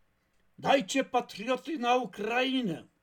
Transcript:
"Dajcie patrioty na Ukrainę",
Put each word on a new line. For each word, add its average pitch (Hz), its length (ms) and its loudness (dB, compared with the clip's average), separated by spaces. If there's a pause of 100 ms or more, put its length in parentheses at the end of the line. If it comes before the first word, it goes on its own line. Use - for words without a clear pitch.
(580)
"Dajcie 269 460 2
patrioty 247 760 -4
na 240 180 2
Ukrainę", 240 880 -2 (160)